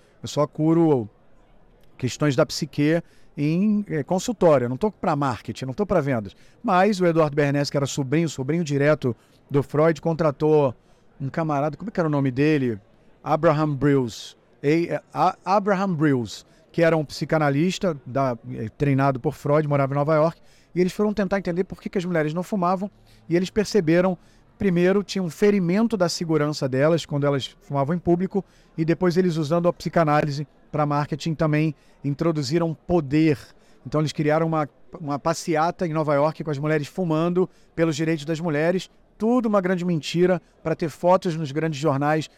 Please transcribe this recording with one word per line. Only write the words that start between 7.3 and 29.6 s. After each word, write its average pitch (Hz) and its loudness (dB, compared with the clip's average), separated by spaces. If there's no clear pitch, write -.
Bernays, 143 0
que 151 -2
era 139 -2
sobrinho, 147 -2
sobrinho 143 -4
direto 143 0
do 139 2
Freud, 151 2
contratou 151 2
um 135 -6
camarada, 151 -2
como 185 -10
é - -14
que - -6
era 165 2
o 151 0
nome 139 2
dele? 135 2
Abraham 151 2
Brews. 135 0
E, 160 0
eh, 156 -6
A-, 160 0
Abraham 196 0
Brews, 139 0
que - 0
era 165 4
um 156 -2
psicanalista 156 0
da, 127 -2
eh, 123 -8
treinado 139 2
por 143 -4
Freud, 147 0
morava 139 0
em - 0
Nova 143 0
York, 156 2
e 165 0
eles 185 2
foram 208 0
tentar 196 -2
entender 180 -2
por - -16
que - -10
que - -6
as 180 -2
mulheres 156 0
não 180 -4
fumavam, 185 -2
e 156 -2
eles 180 0
perceberam, 180 2
primeiro, 185 2
tinha 190 -6
um 170 -4
ferimento 208 2
da 180 2
segurança 151 -2
delas 143 2
quando 143 -2
elas 143 -2
fumavam 139 -2
em 180 -4
público, 175 0
e 160 -2
depois 165 0
eles, 180 2
usando 165 0